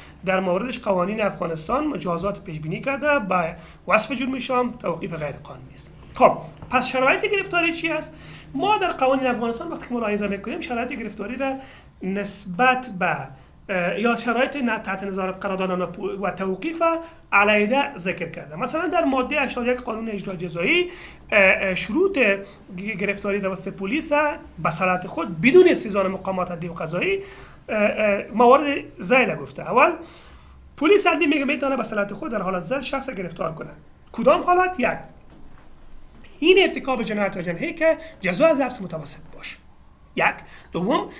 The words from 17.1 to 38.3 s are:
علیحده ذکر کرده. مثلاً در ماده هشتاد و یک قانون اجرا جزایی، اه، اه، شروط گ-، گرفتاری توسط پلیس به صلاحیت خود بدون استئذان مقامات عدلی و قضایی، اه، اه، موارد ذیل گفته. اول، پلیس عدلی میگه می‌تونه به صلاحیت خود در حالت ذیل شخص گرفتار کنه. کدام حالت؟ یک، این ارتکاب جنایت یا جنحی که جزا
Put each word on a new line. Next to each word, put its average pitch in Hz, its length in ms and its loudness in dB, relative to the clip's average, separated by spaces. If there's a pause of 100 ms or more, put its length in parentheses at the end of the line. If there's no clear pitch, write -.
علیحده 208 680 4
ذکر 175 320 -4
کرده. 151 260 -12
مثلاً 285 320 -2
در 339 160 2
ماده 269 380 0
هشتاد 240 260 -2
و 247 40 2
یک 247 60 0
قانون 226 320 -6
اجرا 196 260 -6
جزایی، 180 460 0
اه، 349 80 -4 (420)
اه، 196 440 6
شروط 294 440 2 (580)
گ-، 180 40 -8
گرفتاری 202 580 -2
توسط 190 280 -4
پلیس 196 440 -4 (520)
به 165 60 0
صلاحیت 180 380 0
خود 175 340 -6
بدون 349 260 10
استئذان 202 400 2
مقامات 185 440 -2
عدلی 175 160 -6
و 170 60 -8
قضایی، 175 460 -2 (500)
اه، 226 100 -2
اه، 208 440 2 (100)
موارد 277 440 6 (240)
ذیل 202 340 4
گفته. 147 280 -12
اول، 254 280 4 (880)
پلیس 381 300 6
عدلی 320 200 4
میگه 285 180 2
می‌تونه 269 320 0
به 233 60 -4
صلاحیت 208 300 -4
خود 277 180 -8
در 214 100 -2
حالت 180 220 -4
ذیل 269 180 -4
شخص 254 280 -6
گرفتار 180 440 -6
کنه. - 180 -12 (400)
کدام 294 300 4
حالت؟ 359 380 4
یک، 202 180 0 (1400)
این 359 200 6
ارتکاب 262 440 0
جنایت 208 320 -2
یا 185 60 -6
جنحی 175 320 -6
که 320 240 2 (240)
جزا 185 260 2